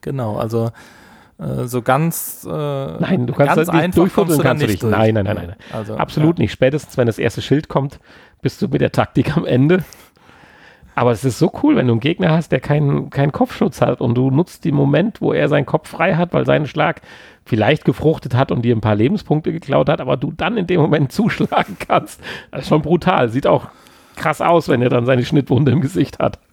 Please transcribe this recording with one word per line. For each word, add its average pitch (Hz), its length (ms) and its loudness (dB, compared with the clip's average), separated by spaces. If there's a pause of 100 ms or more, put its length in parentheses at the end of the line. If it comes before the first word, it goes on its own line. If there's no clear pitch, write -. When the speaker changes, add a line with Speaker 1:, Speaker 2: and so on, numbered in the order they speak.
Speaker 1:
Genau, 123 360 -6
also, 113 340 -2 (640)
äh, 135 280 -6
so 120 180 -4
ganz, 156 680 -2
äh, - 20 -
Speaker 2:
Nein, 147 760 -4
du 135 60 -4
kannst 143 220 2
Speaker 1:
ganz - 20 2
Speaker 2:
halt 156 160 0
nicht 160 100 4
Speaker 1:
einfach 180 140 -2
Speaker 2:
durchfuddeln 190 300 2
Speaker 1:
kommst 156 120 2
du 131 40 0
da 135 60 2
Speaker 2:
kannst 135 140 0
du - 20 0
Speaker 1:
nicht 107 80 0
Speaker 2:
nicht. 92 100 -6
Speaker 1:
durch. 110 80 2
Speaker 2:
Nein, 110 220 4
nein, 104 120 0
nein, 98 100 -2 (140)
nein. 92 60 -16 (160)
Speaker 1:
Also, 110 260 -8
Speaker 2:
Absolut 165 420 0
Speaker 1:
ja. - 60 2
Speaker 2:
nicht. 101 60 -2
Spätestens, - 460 -2
wenn 123 80 2
das 113 140 -2
erste - 240 -4
Schild 143 260 0
kommt, 135 300 -4 (420)
bist - 220 -6
du - 60 -2
mit 135 120 0
der - 100 0
Taktik - 460 0
am 170 80 -2
Ende. 151 380 4 (1080)
Aber 123 180 2
es 110 120 -4
ist 131 160 -2
so 180 100 2 (140)
cool, 285 140 4
wenn 131 100 2
du 120 60 4
einen 117 80 2
Gegner 170 300 0
hast, 160 200 0
der - 80 0
keinen, 143 520 0
keinen 143 200 0
Kopfschutz - 500 -2
hat 127 200 0
und 120 120 0
du 131 160 2
nutzt 139 360 -2
den 156 100 0
Moment, 143 460 0
wo 151 100 0
er 151 160 0
seinen 147 180 2
Kopf - 220 -4
frei 165 280 -2
hat, 175 180 -2
weil 135 120 0
sein 143 220 2
Schlag 147 320 -2 (460)
vielleicht 117 400 0
gefruchtet 147 500 0
hat 131 160 2
und 127 120 -2
dir 120 120 4
ein 107 60 -2
paar 107 140 2
Lebenspunkte 151 580 0
geklaut 147 340 0
hat, 156 140 0
aber 139 160 -2
du 135 180 -6
dann 190 220 -4
in 185 100 -2
dem 180 140 2
Moment 143 300 0
<laughs> - 20 -18
zuschlagen - 680 -2
kannst. - 400 -2 (320)
Das 143 120 -10
ist - 40 -10
schon 156 140 2
brutal. 160 480 0
Sieht 123 180 -2
auch 160 200 2 (500)
krass - 240 -4
aus, 170 260 2
wenn 131 140 2
er 123 80 2
dann 123 160 2
seine 123 180 2
Schnittwunde 131 480 2
im 131 80 2
Gesicht - 400 -2
hat. - 200 -2 (140)